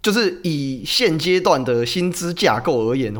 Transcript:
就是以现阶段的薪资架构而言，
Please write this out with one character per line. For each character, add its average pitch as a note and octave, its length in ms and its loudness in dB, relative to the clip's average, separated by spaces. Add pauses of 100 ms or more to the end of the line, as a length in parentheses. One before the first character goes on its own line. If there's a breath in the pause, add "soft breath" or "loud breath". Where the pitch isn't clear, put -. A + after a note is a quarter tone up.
就 G#3+ 100 2
是 G3+ 300 0
以 C#3 420 -4
现 E3 340 0
阶 F3+ 220 2
段 D#3+ 240 2
的 A#2+ 220 0
薪 F3+ 260 -2
资 E3+ 220 -6
架 A#2+ 260 2
构 B2 260 0
而 A#2+ 80 0
言， A2 260 -2